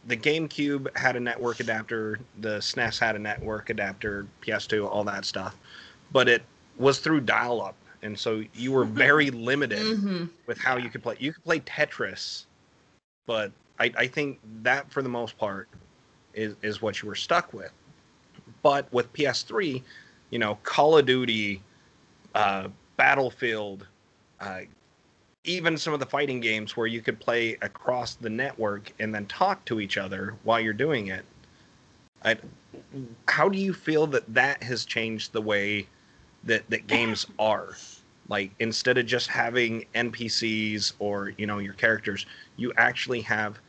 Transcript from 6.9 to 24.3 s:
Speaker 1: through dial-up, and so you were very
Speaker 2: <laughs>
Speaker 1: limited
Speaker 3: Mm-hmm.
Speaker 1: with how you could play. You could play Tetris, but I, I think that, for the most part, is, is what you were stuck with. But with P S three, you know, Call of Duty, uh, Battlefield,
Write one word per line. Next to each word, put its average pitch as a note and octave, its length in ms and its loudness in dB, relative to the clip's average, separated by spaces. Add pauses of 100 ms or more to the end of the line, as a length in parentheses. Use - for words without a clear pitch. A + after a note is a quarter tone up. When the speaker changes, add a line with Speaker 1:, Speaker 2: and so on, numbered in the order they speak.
Speaker 1:
through D#3 220 2
dial-up, A2 540 0 (260)
and G#2+ 160 -8
so A2 260 -2 (100)
you B2+ 180 -4
were C3 140 6
very C#3 460 6
Speaker 2:
<laughs> - 0 -
Speaker 1:
limited C#3 540 0 (120)
Speaker 3:
Mm-hmm. F#3+ 280 0 (220)
Speaker 1:
with - 100 -4
how C3 200 2
you B2 120 -4
could A2 140 -10
play. A2+ 160 -4
You D3 140 -2
could - 100 -18
play E3 180 0
Tetris, - 840 -4 (800)
but G#2+ 260 -2 (280)
I, A#2+ 180 4
I B2+ 100 2
think C#3 320 -4 (220)
that, C3 300 0
for C#3 100 -2
the C3 80 -2
most A#2+ 280 -6
part, G2 300 -4 (680)
is, G#2+ 280 -4
is G#2+ 200 -4
what G#2+ 200 -2
you G#2+ 80 -8
were F#2+ 60 -8
stuck - 380 0
with. F#2+ 180 -12 (920)
But C#3 320 4
with A#2+ 180 2
P D3 140 0
S B2+ 180 0
three, D#3+ 400 -2 (460)
you A#2+ 100 -4
know, G#2 240 0
Call D#3 340 6
of C#3 80 10
Duty, A2 560 2 (720)
uh, G2 340 2 (260)
Battlefield, A#2 880 0 (540)